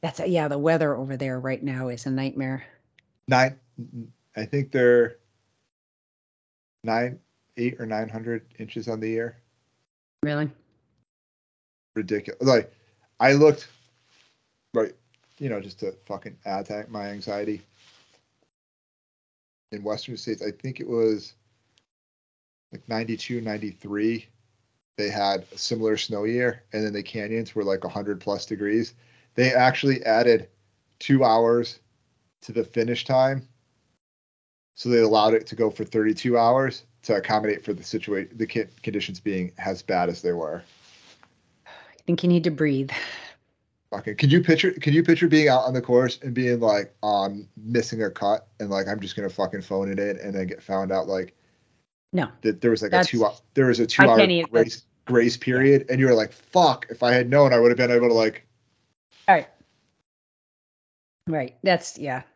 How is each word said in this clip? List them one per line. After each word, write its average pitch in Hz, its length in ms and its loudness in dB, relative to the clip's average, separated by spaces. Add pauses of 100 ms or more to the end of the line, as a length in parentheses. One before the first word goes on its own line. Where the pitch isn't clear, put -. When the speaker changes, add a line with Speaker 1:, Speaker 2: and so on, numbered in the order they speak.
Speaker 1:
That's 165 180 -8
a, 165 60 -4
yeah, 165 220 0
the 143 100 -4
weather 156 380 0
over 135 200 -8
there 127 220 -6
right 131 240 -6
now 131 260 -6
is 123 180 -10
a 135 40 -6
nightmare. 131 540 -6 (640)
Speaker 2:
Nine, 131 300 2 (760)
I 107 100 -8
think 139 260 -6
they're 120 440 4 (1700)
nine, 117 340 -2 (380)
eight 123 240 -4
or 117 60 -8
nine 110 220 -6
hundred 113 380 -8 (120)
inches 113 300 -12
on 110 120 -8
the 110 100 -6
year. 117 260 -6 (840)
Speaker 1:
Really? 147 280 -4 (1400)
Speaker 2:
Ridiculous. 104 460 -8
Like, 127 320 2 (460)
I 131 140 4
looked, 147 360 4 (1040)
right, 110 200 -2 (440)
you 139 120 -8
know, 104 100 -6
just 95 200 -18
to 98 120 -8 (140)
fucking 98 400 -14
add 98 200 -6
to 107 220 -10
my 104 200 -10
anxiety. 104 520 -8 (2000)
In 104 120 -14
Western 107 320 -8
States, 104 260 -10
I 104 80 -8
think 127 300 -12
it 117 80 -12
was, 110 460 -2 (1400)
like, - 160 -20
ninety-two, 113 520 -6
ninety-three, 107 840 -6 (680)
they 104 140 -4
had 98 420 -2
a - 60 -18
similar 110 380 -2
snow 104 280 -6
year, 117 380 -2 (100)
and 107 120 -4
then 104 80 -6
the 101 100 -6
canyons 110 520 -8
were, 107 100 -4
like, 98 200 -2
a 90 40 -8
hundred 98 320 -8
plus 101 260 -6
degrees. 104 480 -4 (420)
They 127 180 2
actually 127 500 2
added 113 440 4 (500)
two 135 260 2
hours 117 540 2 (640)
to - 100 -16
the 113 120 -2
finish 117 400 -4
time. 131 420 0 (1300)
So - 120 -8
they 120 120 4
allowed 110 340 6
it 110 140 0
to 104 80 -14
go 110 140 0
for 107 140 -10
thirty-two 110 540 0
hours 120 460 2 (180)
to 113 120 -2
accommodate 107 500 -2
for 104 80 -6
the 87 100 -8
situa-, - 540 -8
the 110 100 -4
ki-, 110 180 -4 (180)
conditions 98 380 -8
being 92 380 -4
as 95 240 -8
bad 87 260 -2
as 87 140 -8
they 87 100 -2
were. 85 300 -6 (1040)
Speaker 1:
I - 400 -20
think 170 180 0
you 175 40 4
need 175 160 4
to 175 60 2
breathe. 139 400 -2 (1000)
Speaker 2:
Fucking, 104 260 -8
could 139 160 4
you 175 100 6
picture, 170 300 2
could 147 220 0
you 165 80 6
picture 170 260 4
being 151 200 6
out 127 160 4
on 127 100 -2
the 123 80 -2
course 123 400 2
and 131 120 -8
being 123 260 0
like, 104 420 0
"Oh, 104 220 0
I'm 101 320 -8
missing 110 480 -2
a 98 60 -2
cut, - 360 -2 (140)
and, 104 100 -8
like, 98 180 -2
I'm 104 120 -6
just 98 160 -10
gonna 101 120 -6
fucking 95 340 -6
phone 98 280 -4
it 98 80 -4
in," 101 200 -4
and 98 160 -10
then 95 120 -4
get 92 160 -10
found 95 300 -4
out, 92 160 -2
like, 95 260 -6 (800)
Speaker 1:
No. 170 160 -2 (140)
Speaker 2:
that 107 180 -2
there 120 100 4
was, 110 120 0
like, 104 100 -4
Speaker 1:
That's, 180 160 4
Speaker 2:
a - 20 -6
two 113 140 2
hou-, 104 100 0 (200)
there 135 120 4
was 120 140 2
a - 40 4
Speaker 1:
I - 20 0
can't 117 40 -8
Speaker 2:
two-hour - 300 6
Speaker 1:
even, 175 300 2
Speaker 2:
grace, 113 260 2
Speaker 1:
that's - 80 -20 (220)
Speaker 2:
grace 117 300 2
period, 135 540 2
and 131 100 0
you're 131 140 6
like, 107 180 0
"Fuck, - 580 2
if - 120 -6
I 123 100 4
had 123 160 2
known, 139 240 6
I 120 60 6
would 120 120 8
have 117 80 0
been 123 120 2
able 120 180 4
to, 117 60 4
like," 110 320 2 (840)
Speaker 1:
All 196 60 10
right. 151 140 0 (1800)
Right. 143 340 -6
That's, 180 360 -2
yeah. 135 240 -8 (140)